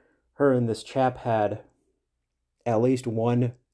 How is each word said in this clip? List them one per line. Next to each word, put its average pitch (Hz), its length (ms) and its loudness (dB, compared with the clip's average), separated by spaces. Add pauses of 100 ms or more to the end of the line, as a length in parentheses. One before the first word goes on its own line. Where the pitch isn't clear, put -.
(360)
her 143 180 4
and 123 160 0
this 107 120 -4
chap 131 360 -2
had 110 440 -2 (1040)
at 113 160 2
least 127 240 0
one 120 480 0 (200)